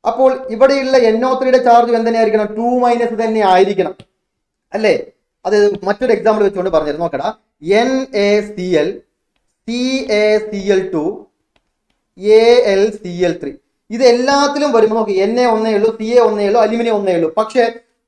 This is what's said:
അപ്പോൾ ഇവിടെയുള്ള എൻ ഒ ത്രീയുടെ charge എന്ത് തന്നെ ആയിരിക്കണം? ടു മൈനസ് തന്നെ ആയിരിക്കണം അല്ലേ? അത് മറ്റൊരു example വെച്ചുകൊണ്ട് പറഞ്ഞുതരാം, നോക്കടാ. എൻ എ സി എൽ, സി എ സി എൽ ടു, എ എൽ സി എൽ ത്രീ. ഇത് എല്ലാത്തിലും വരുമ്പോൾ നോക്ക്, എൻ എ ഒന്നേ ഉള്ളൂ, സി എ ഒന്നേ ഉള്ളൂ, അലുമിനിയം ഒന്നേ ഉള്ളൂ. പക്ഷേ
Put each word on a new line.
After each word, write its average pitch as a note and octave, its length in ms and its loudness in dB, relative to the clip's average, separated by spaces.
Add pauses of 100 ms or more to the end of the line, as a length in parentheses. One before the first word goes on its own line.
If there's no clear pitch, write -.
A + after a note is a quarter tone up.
അപ്പോൾ B3+ 220 2 (240)
ഇവിടെയുള്ള C4 420 2 (140)
എൻ A3+ 100 0 (100)
ഒ - 80 0
ത്രീയുടെ B3+ 300 2
charge A#3 300 4
എന്ത് A3+ 100 -2
തന്നെ A3+ 140 0
ആയിരിക്കണം? G#3+ 260 0 (100)
ടു A#3+ 100 -2 (140)
മൈനസ് A#3+ 400 -2
തന്നെ A3 180 -2 (120)
ആയിരിക്കണം F#3+ 420 0 (800)
അല്ലേ? G#3+ 180 2 (520)
അത് G#3 100 0 (300)
മറ്റൊരു A3+ 300 -2
example G#3+ 280 0
വെച്ചുകൊണ്ട് F#3 300 -4
പറഞ്ഞുതരാം, D3+ 300 -2
നോക്കടാ. D#3+ 240 -6 (520)
എൻ C4 100 -2 (360)
എ - 20 2 (240)
സി F3+ 140 -8 (160)
എൽ, F3 60 -2 (760)
സി A#3+ 160 -6 (400)
എ G#3+ 40 2 (260)
സി G3 100 -8 (140)
എൽ F#3 60 0 (120)
ടു, D3+ 100 -2 (1400)
എ A3+ 40 2 (300)
എൽ G3 80 2 (180)
സി F3 120 -12 (160)
എൽ E3+ 140 -4
ത്രീ. C#3 100 -10 (420)
ഇത് B3 160 0
എല്ലാത്തിലും C#4 640 0
വരുമ്പോൾ A3 240 2
നോക്ക്, G#3 240 -2
എൻ G#3 80 0 (100)
എ - 20 2 (100)
ഒന്നേ A3 240 -2
ഉള്ളൂ, A3 200 0
സി A3 80 -8 (120)
എ - 100 8
ഒന്നേ G#3 220 -2
ഉള്ളൂ, A#3 160 2
അലുമിനിയം A#3 340 -2
ഒന്നേ F#3+ 180 -2
ഉള്ളൂ. E3 100 0 (120)
പക്ഷേ G#3+ 240 0 (440)